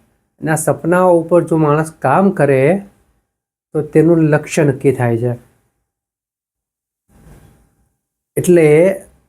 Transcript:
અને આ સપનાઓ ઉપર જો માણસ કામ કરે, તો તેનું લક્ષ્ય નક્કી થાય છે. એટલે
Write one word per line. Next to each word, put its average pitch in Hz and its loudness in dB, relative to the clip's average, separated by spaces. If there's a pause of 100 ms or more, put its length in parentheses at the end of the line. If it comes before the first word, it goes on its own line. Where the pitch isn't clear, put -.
(420)
અને 151 -6
આ 156 0
સપનાઓ 170 0
ઉપર 165 0
જો 170 -2
માણસ 156 0
કામ 165 0
કરે, 143 0 (920)
તો 151 -4
તેનું 160 2
લક્ષ્ય 151 0
નક્કી 139 0
થાય 120 -2
છે. 120 -4 (3000)
એટલે 165 2 (340)